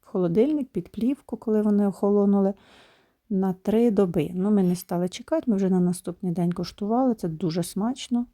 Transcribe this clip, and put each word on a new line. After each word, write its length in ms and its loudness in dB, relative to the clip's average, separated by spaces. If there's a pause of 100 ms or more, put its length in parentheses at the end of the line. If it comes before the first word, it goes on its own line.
в 40 -20
холодильник, 640 0
під 220 -8
плівку, 460 -4
коли 240 0
вони 260 2
охолонули, 680 2 (760)
на 240 0
три 380 2
доби. 420 0
Ну, 180 -2
ми 120 4
не 120 2
стали 340 -4
чекати, 420 -4
ми 60 2
вже 120 0
на 100 2
наступний 520 -2
день 200 0
куштували. 640 -2
Це 120 -6
дуже 360 -4
смачно 720 -4